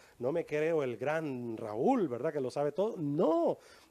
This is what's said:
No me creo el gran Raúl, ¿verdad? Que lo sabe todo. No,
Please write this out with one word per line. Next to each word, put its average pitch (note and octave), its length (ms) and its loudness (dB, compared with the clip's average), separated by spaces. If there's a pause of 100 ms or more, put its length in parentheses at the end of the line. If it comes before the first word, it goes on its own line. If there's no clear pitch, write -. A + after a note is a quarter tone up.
(200)
No B2+ 140 0
me E3 120 -2
creo D#3 380 0
el B2 140 -2
gran B2+ 580 -2
Raúl, C3 540 2
¿verdad? B2+ 240 -2
Que C#3+ 80 -2
lo B2+ 100 -2
sabe D3 220 -2
todo. G#3 240 0
No, F#3+ 600 2 (340)